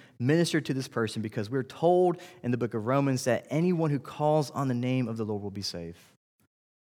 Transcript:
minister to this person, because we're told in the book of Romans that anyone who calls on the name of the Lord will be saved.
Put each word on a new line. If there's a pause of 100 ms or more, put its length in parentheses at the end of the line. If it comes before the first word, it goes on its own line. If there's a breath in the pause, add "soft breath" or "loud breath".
(200 loud breath)
minister
to
this
person,
because
we're
told (220 loud breath)
in
the
book
of
Romans
that
anyone
who
calls
on
the
name
of
the
Lord
will
be
saved. (920)